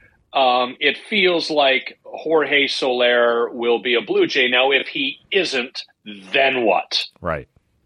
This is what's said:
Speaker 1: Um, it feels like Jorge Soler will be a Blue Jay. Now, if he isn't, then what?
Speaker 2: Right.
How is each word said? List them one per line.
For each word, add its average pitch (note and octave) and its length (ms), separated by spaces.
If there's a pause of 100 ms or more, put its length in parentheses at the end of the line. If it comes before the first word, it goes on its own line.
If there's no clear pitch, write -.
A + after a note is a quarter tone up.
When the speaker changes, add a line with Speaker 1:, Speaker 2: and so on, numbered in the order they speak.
(340)
Speaker 1:
Um, B2+ 460
it C#3+ 180
feels F3+ 520
like C#3 540
Jorge C#3+ 640
Soler A#2+ 840
will A#2+ 280
be A#2+ 160
a A2 60
Blue F3 260
Jay. C3 220
Now, B2+ 220
if C3+ 160
he C#3 320 (120)
isn't, C#3 520 (480)
then C3+ 340
what? F2 400 (160)
Speaker 2:
Right. D#2 260 (380)